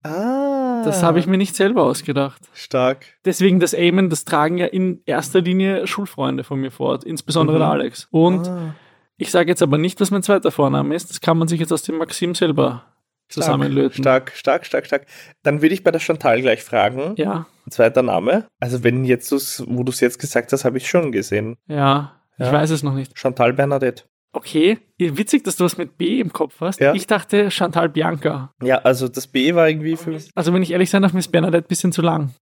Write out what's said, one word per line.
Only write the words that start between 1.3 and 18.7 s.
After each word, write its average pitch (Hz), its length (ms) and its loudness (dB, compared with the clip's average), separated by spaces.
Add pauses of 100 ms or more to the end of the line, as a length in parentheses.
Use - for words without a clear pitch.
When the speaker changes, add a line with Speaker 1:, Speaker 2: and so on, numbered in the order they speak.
Speaker 2:
nicht 196 180 -2
selber 196 280 2
ausgedacht. 139 580 -2 (140)
Speaker 1:
Stark. 131 500 -2 (180)
Speaker 2:
Deswegen 185 360 4
das 170 160 2
Eamon, 175 340 2
das 156 160 -4
tragen 160 320 0
ja 175 80 0
in 185 400 -2
erster 151 360 0
Linie 190 440 0
Schulfreunde 135 580 -6
von 135 160 -6
mir 131 120 -6
fort, 135 320 -4
insbesondere 156 540 0
Speaker 1:
Mhm. 156 40 2
Speaker 2:
der 151 80 2
Alex. 143 400 -4
Und 175 380 2
Speaker 1:
Ah. 170 280 -8 (420)
Speaker 2:
ich - 120 -6
sage 175 200 2
jetzt 170 120 0
aber 151 160 2
nicht, 170 240 -2
was 190 80 2
mein 196 140 0
zweiter 196 280 2
Vorname 143 440 0
ist, - 160 -8
das - 100 -14
kann 165 160 2
man 165 100 2
sich 165 120 -2
jetzt 160 120 -2
aus 156 120 -2
dem 160 160 -6
Maxim 170 340 -4
selber 139 500 0 (460)
Speaker 1:
Stark, 151 160 -4
Speaker 2:
zusammenlöten. 139 580 0
Speaker 1:
stark, 131 320 2
stark, - 300 -2
stark, - 220 -4
stark. - 180 -4 (380)
Dann 147 180 0
würde 160 140 6
ich 190 80 -12
bei 170 80 6
der 160 80 -2
Chantal 143 420 2
gleich 123 220 0
fragen. 127 540 0
Speaker 2:
Ja. 165 280 -2 (240)
Speaker 1:
Zweiter 120 320 4
Name. 120 460 0 (120)
Also 123 240 -4